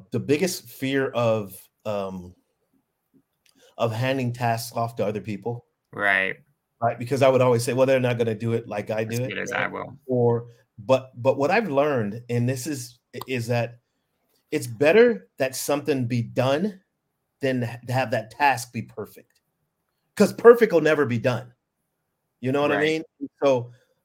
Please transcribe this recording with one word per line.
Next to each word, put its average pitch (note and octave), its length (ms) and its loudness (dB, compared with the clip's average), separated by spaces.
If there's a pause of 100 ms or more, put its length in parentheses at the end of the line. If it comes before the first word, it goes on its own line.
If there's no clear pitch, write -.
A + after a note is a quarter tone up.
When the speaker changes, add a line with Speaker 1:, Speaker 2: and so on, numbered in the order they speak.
(100)
Speaker 1:
the B2 100 -4
biggest D3+ 500 -2
fear C3+ 400 -2
of, A2 440 -2 (300)
um, F#2+ 500 -8 (1400)
of A2+ 160 0
handing B2+ 400 -2
tasks A#2 420 -4
off A#2 220 -4
to G#2 100 -2
other G#2 140 -4
people. G#2+ 460 -10 (260)
Speaker 2:
Right. F#2+ 440 0 (460)
Speaker 1:
Right, A#2 160 -2
because B2 240 -2
I C3+ 80 8
would B2+ 100 4
always B2 240 4
say, B2+ 80 -2
"Well, C3 140 2
they're C3+ 120 4
not B2 200 0
gonna A2+ 160 -2
do A2+ 180 -2
it A2+ 160 -4
like G#2 220 -6
I A2 140 -2
Speaker 2:
As A2 40 -6
Speaker 1:
do A#2+ 160 -4
it," - 40 -6
Speaker 2:
good G2 100 -8
as G2 140 -6
Speaker 1:
right? G2 100 -2
Speaker 2:
I F#2+ 60 -2
will. G2 280 -10 (100)
Speaker 1:
Or, A#2+ 420 0 (300)
but, B2+ 340 0 (100)
but C3 160 2
what C#3 120 2
I've G#3 200 0
learned, C3 580 0
and A#2+ 180 0
this C3 200 -4
is, C#3 320 -10 (280)
is B2 200 -4
that A#2+ 320 -2 (720)
it's C#3 160 -4
better F3+ 640 4 (100)
that C3 180 -4
something C#3+ 500 -2
be B2 140 -2
done C#3 580 -2 (640)
than C3 200 -2 (260)
to B2 60 -6
have B2+ 180 -2
that A2+ 220 -4
task C3+ 400 0
be A2+ 100 -6
perfect, - 580 -16 (760)
'cause F#3+ 200 2
perfect A#3 400 8
will D#3+ 80 4
never D3+ 240 2
be A#2+ 120 -2
done. B2 360 -2 (880)
You B2+ 120 -2
know C#3+ 80 0
what D3 120 2
I C#3+ 40 0
Speaker 2:
Right. D3+ 80 0 (360)
Speaker 1:
mean? C#4+ 80 -10 (140)
So B2 280 2 (340)